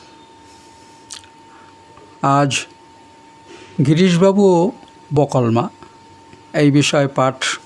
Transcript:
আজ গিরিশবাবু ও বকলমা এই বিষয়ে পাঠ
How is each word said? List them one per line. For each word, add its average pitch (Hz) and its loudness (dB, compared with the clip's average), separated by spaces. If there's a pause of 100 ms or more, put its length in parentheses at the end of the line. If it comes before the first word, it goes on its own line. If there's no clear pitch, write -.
(2250)
আজ 139 -2 (1200)
গিরিশবাবু 185 2
ও 180 0 (420)
বকলমা 127 0 (840)
এই 147 2
বিষয়ে 143 0
পাঠ 131 -4 (220)